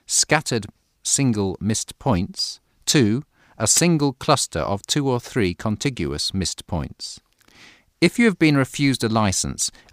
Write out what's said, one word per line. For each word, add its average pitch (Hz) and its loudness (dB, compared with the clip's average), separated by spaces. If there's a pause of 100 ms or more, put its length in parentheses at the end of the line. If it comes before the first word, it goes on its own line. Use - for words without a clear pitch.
scattered 127 -2 (340)
single 104 0
missed - -4
points. - -2 (260)
Two, 123 2 (340)
a 110 -2
single 151 2
cluster - 0
of 98 -4
two 143 -2
or 123 0
three 95 0
contiguous 104 -4
missed - -4
points. - -8 (800)
If 175 2
you 240 6
have 196 2
been 151 4
refused 135 0
a 113 0
license 107 0 (220)